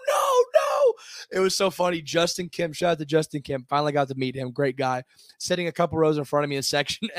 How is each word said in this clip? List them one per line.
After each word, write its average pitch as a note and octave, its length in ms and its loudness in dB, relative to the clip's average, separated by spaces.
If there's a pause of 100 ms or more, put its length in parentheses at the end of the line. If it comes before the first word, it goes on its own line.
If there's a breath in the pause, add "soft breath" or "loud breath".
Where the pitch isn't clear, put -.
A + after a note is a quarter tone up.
no, C#5 360 4 (100)
no. C#5 400 4 (360 loud breath)
It F#3 100 -2
was F#3+ 160 2
so G3 140 2
funny. F3 300 -2
Justin E3 480 -2
Kim, E3 240 -4
shout E3+ 200 0
out E3 60 0
to D#3 60 -10
Justin D3+ 380 0
Kim. C3 260 -6
Finally D3 240 0
got C#3+ 160 2
to C3+ 60 -10
meet C3 200 -2
him. C3 160 -6
Great C3 260 -2
guy. B2+ 280 -2 (340 soft breath)
Sitting F3 300 -2
a D#3+ 40 -2
couple D#3+ 260 0
rows D#3 200 4
in D3 60 -4
front D3 200 0
of D3 60 -4
me C#3+ 60 -4
in C#3 60 -2
section C#3+ 460 -2 (100)